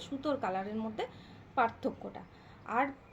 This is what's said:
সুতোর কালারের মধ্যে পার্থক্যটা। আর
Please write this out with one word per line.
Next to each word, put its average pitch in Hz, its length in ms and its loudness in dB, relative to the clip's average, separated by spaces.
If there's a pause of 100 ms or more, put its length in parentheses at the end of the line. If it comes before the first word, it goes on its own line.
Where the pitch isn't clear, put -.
সুতোর 277 360 2
কালারের 196 420 0
মধ্যে 220 180 -2 (540)
পার্থক্যটা। 226 640 2 (540)
আর 269 80 8 (280)